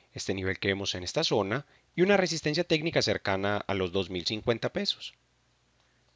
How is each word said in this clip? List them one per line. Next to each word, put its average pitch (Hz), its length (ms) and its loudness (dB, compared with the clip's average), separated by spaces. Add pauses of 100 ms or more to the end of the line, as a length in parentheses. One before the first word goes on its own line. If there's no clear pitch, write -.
(120)
este - 220 -4
nivel 95 240 -2
que - 80 -2
vemos 98 300 0
en 90 80 -8
esta 151 180 -2
zona, 117 440 0 (280)
y 165 80 2
una 196 140 6
resistencia 165 480 0
técnica 156 360 2
cercana 101 580 0
a 98 160 -2
los 92 180 0
dos 95 180 0
mil 90 160 -4
cincuenta 113 460 -2
pesos. - 420 -4 (1000)